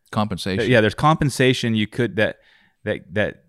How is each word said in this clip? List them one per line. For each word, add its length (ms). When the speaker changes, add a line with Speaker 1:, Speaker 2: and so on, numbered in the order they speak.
Speaker 1:
Compensation. 580
Speaker 2:
Yeah, 120
there's 120
compensation 840
you 120
could, 300
that, 200
that, 320
that 340